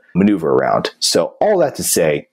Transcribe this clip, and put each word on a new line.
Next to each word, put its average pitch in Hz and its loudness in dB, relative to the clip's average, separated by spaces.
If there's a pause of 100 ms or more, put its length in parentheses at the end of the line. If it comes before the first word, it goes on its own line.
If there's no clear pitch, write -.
(140)
maneuver 95 2
around? 64 0
So - -2
all 208 2
that 143 0
to 180 -8
say - -2